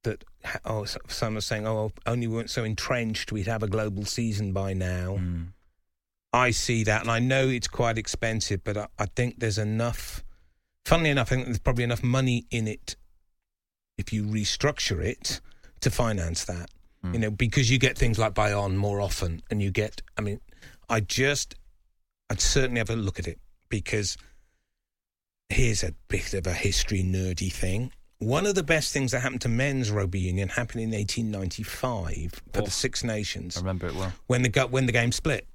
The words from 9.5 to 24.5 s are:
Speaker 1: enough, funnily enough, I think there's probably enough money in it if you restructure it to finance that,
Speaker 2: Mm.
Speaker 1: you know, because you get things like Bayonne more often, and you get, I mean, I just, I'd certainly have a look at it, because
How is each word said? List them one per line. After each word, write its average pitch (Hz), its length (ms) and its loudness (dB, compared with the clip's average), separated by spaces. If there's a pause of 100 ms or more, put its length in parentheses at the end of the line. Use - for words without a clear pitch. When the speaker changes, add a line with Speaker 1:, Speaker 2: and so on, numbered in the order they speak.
Speaker 1:
enough, 110 640 -2 (640)
funnily 165 260 6
enough, 131 200 4
I 131 40 4
think 127 100 0
there's 117 140 -2
probably 123 240 2
enough 117 180 0
money 123 480 2
in 110 180 -2
it - 280 -8 (1040)
if - 120 -4
you 107 120 0
restructure 104 840 0
it - 340 -4 (420)
to 131 100 4
finance 95 540 0
that, 87 260 -8 (340)
Speaker 2:
Mm. 90 80 -2
Speaker 1:
you 117 60 0
know, 110 120 2
because 117 380 2
you 131 80 6
get 131 180 4
things 113 220 4
like 110 160 2
Bayonne 101 420 2
more 101 260 0
often, 87 500 -2
and 104 100 0
you 98 80 2
get, 104 320 -2 (160)
I 110 40 -2
mean, 104 180 -4 (500)
I 113 120 4
just, 135 520 0 (800)
I'd 98 100 -2
certainly 127 380 4
have 113 100 0
a 113 60 0
look 101 240 -2
at - 80 -4
it, 82 100 -8 (320)
because 98 480 -2 (1300)